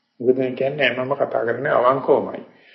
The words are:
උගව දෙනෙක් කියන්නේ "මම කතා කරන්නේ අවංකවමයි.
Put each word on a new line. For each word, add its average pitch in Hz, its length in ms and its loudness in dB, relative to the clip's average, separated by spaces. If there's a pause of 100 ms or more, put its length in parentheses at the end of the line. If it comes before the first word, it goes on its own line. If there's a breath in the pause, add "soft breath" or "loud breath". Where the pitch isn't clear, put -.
(200)
උගව 120 100 -2
දෙනෙක් 127 260 0
කියන්නේ 135 340 0
"මම 127 220 -4
කතා - 300 -2
කරන්නේ 120 300 -2
අවංකවමයි. 127 720 2 (320 soft breath)